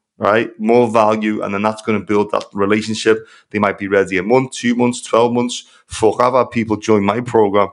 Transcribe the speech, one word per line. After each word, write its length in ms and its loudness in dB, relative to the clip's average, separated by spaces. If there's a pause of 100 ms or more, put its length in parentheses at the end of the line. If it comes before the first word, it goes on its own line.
(180)
right? 420 0
More 300 2
value, 520 0
and 120 -6
then 80 -4
that's 220 -2
gonna 180 -2
build 300 0
that 200 -2
relationship. 760 0 (260)
They 80 -2
might 180 0
be 100 -8
ready 300 0
a 60 -2
month, 280 0
two 240 -2
months, 260 -2
twelve 300 0
months. 320 -4 (240)
Fuck, 340 0
I've 120 2
had 180 0
people 240 -2
join 280 2
my 180 0
program 520 0